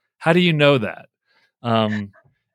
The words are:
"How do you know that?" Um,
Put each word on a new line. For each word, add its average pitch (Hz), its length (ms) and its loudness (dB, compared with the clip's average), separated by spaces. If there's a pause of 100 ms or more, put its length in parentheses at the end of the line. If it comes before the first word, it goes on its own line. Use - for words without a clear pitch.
(180)
"How 165 160 -2
do 180 60 2
you 175 120 2
know 147 280 2
that?" 95 280 -10 (540)
Um, 107 500 -2 (440)